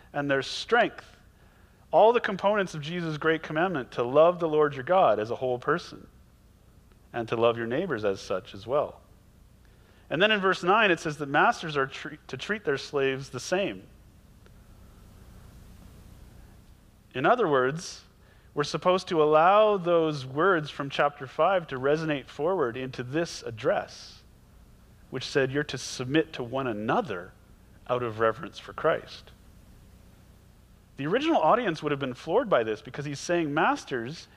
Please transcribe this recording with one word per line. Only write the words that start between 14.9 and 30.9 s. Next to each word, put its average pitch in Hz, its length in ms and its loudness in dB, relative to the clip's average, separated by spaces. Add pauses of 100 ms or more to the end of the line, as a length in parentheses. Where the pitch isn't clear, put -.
In 131 120 -2
other 214 240 4
words, 139 520 0 (540)
we're 147 80 0
supposed 180 440 0
to 160 140 2
allow 190 560 6
those 160 480 0
words 151 440 0
from 139 200 -8
chapter 143 380 -2
five 170 400 0
to 131 120 -8
resonate 147 480 0
forward 143 500 -2
into 131 260 -8
this 151 400 -6
address, 123 760 -6 (920)
which 131 160 -10
said 131 260 0
you're 147 140 -2
to 139 120 -8
submit 143 560 -2
to 131 100 -8
one 127 240 -6
another 107 640 -4 (580)
out 123 140 -2
of 110 160 -6
reverence 110 400 0
for - 140 -16
Christ. - 580 -4 (1700)